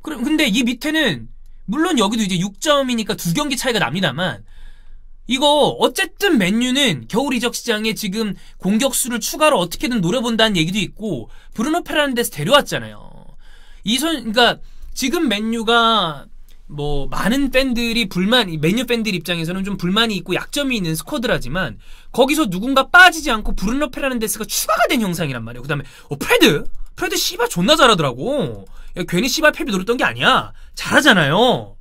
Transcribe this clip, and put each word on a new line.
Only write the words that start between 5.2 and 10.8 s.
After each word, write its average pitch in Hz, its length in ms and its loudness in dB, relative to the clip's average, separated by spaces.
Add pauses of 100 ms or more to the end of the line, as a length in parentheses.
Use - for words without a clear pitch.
이거 277 400 4 (100)
어쨌든 370 600 0
맨유는 220 720 2
겨울 277 260 0
이적 240 200 -2
시장에 220 400 -2
지금 214 400 -4 (240)
공격수를 233 640 0
추가로 302 380 2
어떻게든 196 420 -2
노려본다는 220 560 2
얘기도 175 220 0
있고, 160 520 -6 (240)